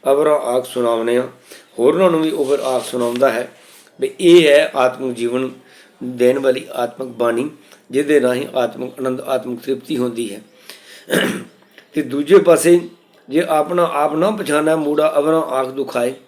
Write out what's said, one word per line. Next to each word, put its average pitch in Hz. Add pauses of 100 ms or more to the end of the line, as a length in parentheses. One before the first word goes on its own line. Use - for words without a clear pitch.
ਅਵਰਾਂ 147 (100)
ਆਖ 123
ਸੁਣਾਵਨੇ 117
ਆ, 131 (500)
ਹੋਰਨਾਂ 156
ਨੂੰ 160
ਵੀ 160
ਉਹ 147
ਫਿਰ 139
ਆਖ 127
ਸੁਣਾਉਂਦਾ 123
ਹੈ 113 (500)
ਵੀ - (100)
ਇਹ 170
ਹੈ 147
ਆਤਮਿਕ 127
ਜੀਵਨ 123 (500)
ਦੇਣ 123
ਵਾਲੀ 135
ਆਤਮਿਕ 127
ਬਾਣੀ, 120 (420)
ਜਿਹਦੇ 139
ਰਾਹੀਂ 123
ਆਤਮਿਕ 123
ਆਨੰਦ, 127
ਆਤਮਿਕ 123
ਤ੍ਰਿਪਤੀ 131
ਹੁੰਦੀ 117
ਹੈ। 104 (1500)
ਤੇ 151
ਦੂਜੇ 143
ਪਾਸੇ 165 (480)
ਜੇ 147
ਆਪਣਾ 160
ਆਪ 147
ਨਾ 175
ਪਛਾਣਿਆ, 156
ਮੂੜਾ 151
ਅਵਰਾਂ 156
ਆਖ 131
ਦੁਖਾਏ 131 (140)